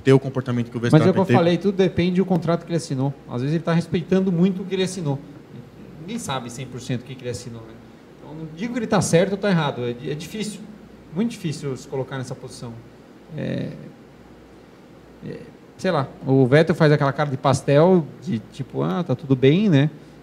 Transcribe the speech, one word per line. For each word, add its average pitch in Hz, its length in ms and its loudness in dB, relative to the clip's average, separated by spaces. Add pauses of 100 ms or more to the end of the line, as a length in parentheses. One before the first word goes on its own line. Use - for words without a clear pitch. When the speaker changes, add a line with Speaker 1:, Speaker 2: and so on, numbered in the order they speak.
Speaker 1:
ter 135 120 6
o 135 40 8
comportamento 123 520 -4
que 120 80 -10
o - 20 -6
Speaker 2:
Mas 120 140 4
é - 20 8
Speaker 1:
Verstappen 156 140 8
Speaker 2:
o 180 40 0
que 190 60 2
eu 185 60 2
Speaker 1:
teve? 123 120 4
Speaker 2:
falei, 170 200 4
tudo 196 180 0
depende 180 460 2
do - 20 0
contrato 170 400 0
que - 60 -16
ele 170 80 -2
assinou. 139 340 -2 (160)
Às 123 140 -6
vezes 143 120 -2
ele 170 100 -4
tá 170 100 0
respeitando 185 580 0
muito 185 300 2
o - 20 -10
que - 100 -6
ele 190 80 -2
assinou. 160 360 -4 (840)
Ninguém 196 200 -10
sabe 131 320 -8
cem 135 120 -12
por 117 160 -14
cento 123 220 -6
o - 20 -20
que, 131 120 -14
que - 80 -18
ele 123 60 -6
assinou, 117 320 -12
né? 113 120 -20 (460)
Então, - 120 -18
não 160 220 -12
digo 240 200 -8
que 254 40 -4
ele 220 80 -4
tá 208 140 4
certo 190 320 2
ou 202 40 -2
tá 202 140 -2
errado. 143 340 0
É 120 80 -2
di-, 143 160 -10
é 151 60 -6
difícil, - 460 -8 (520)
muito 233 200 -2
difícil 143 440 -8
se - 120 -18
colocar 135 280 -6
nessa 131 160 -8
posição. 123 400 -14 (640)
É... - 340 -6 (1600)
é... - 120 -12 (380)
sei 185 140 -2
lá, 143 160 0 (180)
o 135 220 4
Vettel 156 300 4
faz 151 160 6
aquela 139 200 2
cara 147 160 -2
de 131 80 -4
pastel, 151 720 4 (160)
de 127 160 -4 (140)
tipo, 135 320 -6
"Ah, 180 180 -2
tá 131 140 -2
tudo 135 180 -2
bem", 147 340 4
né? 151 220 4 (320)